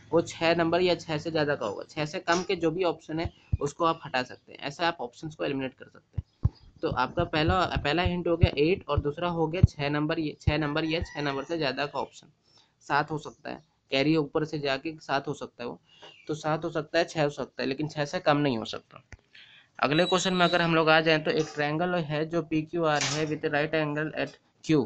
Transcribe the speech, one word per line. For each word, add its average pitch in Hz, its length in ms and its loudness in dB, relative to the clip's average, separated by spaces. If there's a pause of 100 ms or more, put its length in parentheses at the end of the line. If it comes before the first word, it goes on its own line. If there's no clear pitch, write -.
(120)
वो 165 100 6
छः 170 340 2
नंबर 170 260 4
या 180 140 4
छः 160 220 -4
से 165 120 -8
ज़्यादा 151 240 2
का 131 120 -4
होगा। 90 240 -6
छः 147 140 -4
से 156 160 -6
कम 175 220 2
के 185 140 -2
जो 165 140 2
भी 180 140 0
option 160 360 -2
है 165 100 -4 (300)
उसको 143 240 -2
आप 160 200 2
हटा 127 180 0
सकते - 300 -12
हैं, - 80 -18
ऐसे 147 240 -6
आप 170 160 0
options 160 340 -10
को 165 100 -6
एलिमिनेट 135 300 -4
कर - 120 -18
सकते - 300 -20
हैं। - 360 -2 (300)
तो 160 80 0
आपका 127 360 0
पहला, 170 340 2 (160)
पहला 151 280 0
hint 175 240 0
हो 170 80 2
गया 170 140 2 (100)
एट 156 280 2
और 147 120 2
दूसरा 151 300 -2
हो 165 180 0
गया 175 140 -6
छः 147 280 2
नंबर, 151 280 0
ये 151 220 -4
छः 151 180 0
नंबर 151 260 -2
या 160 180 -2
छः - 200 -8
नंबर 139 220 -2
से 165 140 -4
ज़्यादा 139 280 -2
का 143 120 -8
option। - 340 -10 (540)
सात 156 240 0
हो 156 80 -4
सकता 127 320 -14
है, 131 120 -12 (280)
carry 139 260 4
ऊपर 151 280 0
से 151 140 -6
जाके 139 440 -4
सात 143 260 -2
हो 143 60 -4
सकता - 280 -12
है 120 60 -8
वो, 156 120 -12 (480)
तो 156 60 -2
सात 156 300 -2
हो 165 60 -2
सकता 156 280 -4
है, 175 60 4
छः 170 200 -2
हो 147 60 2
सकता 127 320 -8
है, 127 60 0
लेकिन 139 200 -2
छः 151 160 -4
से 180 160 -4
कम 147 180 4
नहीं 139 200 2
हो 107 80 -6
सकता। - 360 -12 (760)
अगले 151 280 4
क्वेश्चन 185 280 2
में 180 100 4
अगर 175 180 4
हम 165 120 2
लोग 160 160 4
आ 160 100 8
जाएं 156 240 4
तो 170 60 0
एक 156 240 2
triangle 156 400 -2 (100)
है 151 220 -2
जो 165 160 -2
पीक्यूआर 156 640 0
है 151 240 -2
with 151 240 -4
right 151 240 0
angle 151 400 -2
at 135 220 -6 (260)
Q, 156 220 4